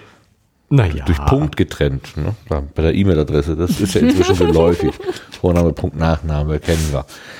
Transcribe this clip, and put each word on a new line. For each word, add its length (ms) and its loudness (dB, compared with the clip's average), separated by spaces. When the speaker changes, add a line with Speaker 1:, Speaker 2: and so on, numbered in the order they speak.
Speaker 1:
Na 180 4
ja. 180 -4
Speaker 2:
Durch 200 0
Punkt 300 0
getrennt, 640 -2
ne? 180 -4
Bei, 120 -2
bei 200 -6
der 140 2
E-Mail-Adresse, 600 2
das 240 -2
ist 160 -2
ja 60 4
inzwischen 360 2
Speaker 3:
<laughs> 100 2
Speaker 2:
geläufig. 460 2
Vorname, 320 2
Punkt, 260 -6
Nachname, 600 -2
kennen 320 -2
wir. 140 -4